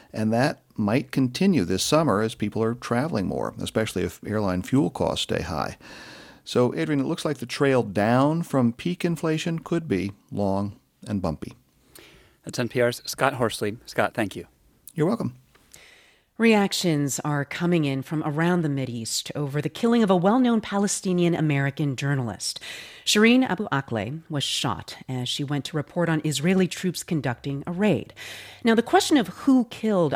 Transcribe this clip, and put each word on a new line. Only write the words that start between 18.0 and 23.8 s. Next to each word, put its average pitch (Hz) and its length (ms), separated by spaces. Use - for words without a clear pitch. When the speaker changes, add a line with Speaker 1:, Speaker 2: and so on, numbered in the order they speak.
Speaker 3:
from 151 240
around 165 360
the 156 60
Mideast 123 680
over 147 260
the 156 60
killing 233 340
of 196 80
a 190 60
well-known 226 440
Palestinian 190 720
American 143 600
journalist. 135 640
Shireen 233 440
Abu 202 200
Akleh 131 600